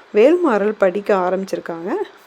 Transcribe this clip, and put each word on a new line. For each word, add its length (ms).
வேல்மாறல் 640
படிக்க 380
ஆரம்பிச்சிருக்காங்க. 760